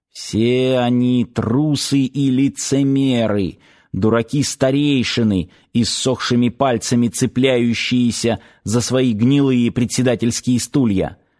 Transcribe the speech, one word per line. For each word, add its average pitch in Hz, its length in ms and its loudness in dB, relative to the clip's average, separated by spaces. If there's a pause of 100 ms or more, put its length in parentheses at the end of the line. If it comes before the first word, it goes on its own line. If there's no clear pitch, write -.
(160)
Все 127 640 0
они 123 460 0
трусы 139 760 -2
и 135 300 -2
лицемеры, 131 1300 0 (340)
дураки-старейшины, 117 1600 0 (240)
иссохшими 120 760 0
пальцами 120 640 0
цепляющиеся 120 1300 0 (240)
за 110 160 0
свои 127 320 0
гнилые 123 600 2
председательские 120 880 0
стулья, 101 560 0 (220)